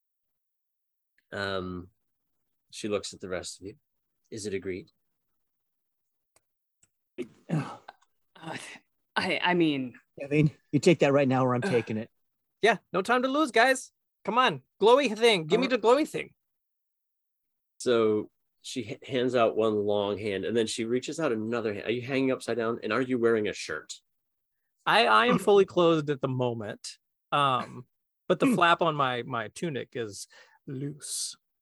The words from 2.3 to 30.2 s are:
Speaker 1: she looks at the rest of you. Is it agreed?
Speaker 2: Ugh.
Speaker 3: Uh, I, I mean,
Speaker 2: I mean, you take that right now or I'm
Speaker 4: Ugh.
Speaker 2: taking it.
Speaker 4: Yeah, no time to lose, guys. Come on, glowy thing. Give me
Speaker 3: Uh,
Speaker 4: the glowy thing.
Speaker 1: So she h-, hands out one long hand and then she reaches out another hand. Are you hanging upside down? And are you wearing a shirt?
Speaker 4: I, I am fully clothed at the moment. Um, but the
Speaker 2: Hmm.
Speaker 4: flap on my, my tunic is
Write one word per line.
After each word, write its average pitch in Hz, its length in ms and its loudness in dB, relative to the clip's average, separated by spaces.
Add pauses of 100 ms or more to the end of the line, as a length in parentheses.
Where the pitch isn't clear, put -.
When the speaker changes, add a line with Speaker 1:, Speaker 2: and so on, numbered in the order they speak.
Speaker 1:
she - 180 -10
looks 101 260 -6
at 82 60 -20
the 98 80 -12
rest 87 320 -10
of 92 60 -16
you. 107 80 -14 (560)
Is 104 160 -12
it 98 80 -8
agreed? 92 340 -8 (2500)
Speaker 2:
Ugh. 156 140 -2 (800)
Speaker 3:
Uh, 165 140 -10 (600)
I, 180 260 -2
I 175 120 2
mean, 143 400 0 (280)
Speaker 2:
I 139 60 -12
mean, 151 220 4 (220)
you 143 60 2
take 170 220 4
that 143 120 4
right 139 160 4
now 131 160 2
or 123 100 2
I'm 120 100 -2
Speaker 4:
Ugh. - 60 -2
Speaker 2:
taking 117 260 0
it. 113 120 -8 (540)
Speaker 4:
Yeah, 208 140 4 (160)
no 185 100 0
time 247 200 0
to 262 60 0
lose, 277 220 0
guys. 254 400 2 (340)
Come 220 140 -2
on, 196 240 2 (180)
glowy 233 360 6
thing. 208 300 2
Give 202 140 2
me 262 60 0
Speaker 3:
Uh, 233 40 -2
Speaker 4:
the 247 80 0
glowy 247 300 2
thing. - 220 -10 (1500)
Speaker 1:
So 110 520 2 (320)
she - 200 -10
h-, - 260 -14
hands 127 260 -2
out 117 220 2
one 110 180 2 (120)
long 104 320 0
hand 98 260 -4
and 107 120 -2
then 113 100 2
she 110 180 -6
reaches 127 360 -4
out 147 120 0
another 110 420 -4
hand. - 120 -10
Are 117 60 -2
you 123 100 -4
hanging 131 300 0
upside 123 240 -4
down? 117 260 -2
And 107 100 -4
are 120 80 0
you 127 180 -2
wearing 113 300 2
a 85 40 -4
shirt? - 400 -10 (920)
Speaker 4:
I, 214 200 4
I 220 200 4
am 247 120 4
fully 202 260 6
clothed 165 460 2
at 135 100 -4
the 135 80 -2
moment. 120 680 -4 (360)
Um, 131 520 0 (420)
but 185 140 0
the 277 60 4
Speaker 2:
Hmm. 254 80 4
Speaker 4:
flap 170 280 4
on 160 120 2
my, 127 280 0
my 117 260 -6
tunic 143 460 -6
is 110 320 -8 (400)